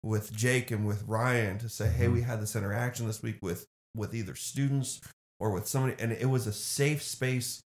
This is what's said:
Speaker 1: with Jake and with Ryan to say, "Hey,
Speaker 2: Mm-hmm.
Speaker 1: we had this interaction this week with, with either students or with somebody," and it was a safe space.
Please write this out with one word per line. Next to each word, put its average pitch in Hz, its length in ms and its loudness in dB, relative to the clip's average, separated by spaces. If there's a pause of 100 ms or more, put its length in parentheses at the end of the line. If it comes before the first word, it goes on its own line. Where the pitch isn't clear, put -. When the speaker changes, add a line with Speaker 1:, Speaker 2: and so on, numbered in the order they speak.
Speaker 1:
with 107 300 0
Jake 123 380 2
and 107 160 0
with 101 200 -2
Ryan 110 520 2
to 117 80 -6
say, 107 220 0
"Hey, - 160 4
Speaker 2:
Mm-hmm. 98 80 6
Speaker 1:
we 120 80 4
had 117 200 -2
this 107 140 -4
interaction 117 520 -2
this 107 140 -4
week 113 200 -6
with, 85 240 -4 (300)
with 107 200 -4
either 101 200 -4
students 139 680 0 (380)
or 143 120 2
with - 160 -2
somebody," 131 340 2
and 117 120 0
it 135 160 2
was 123 180 2
a 107 60 -2
safe 143 500 0
space. - 640 -2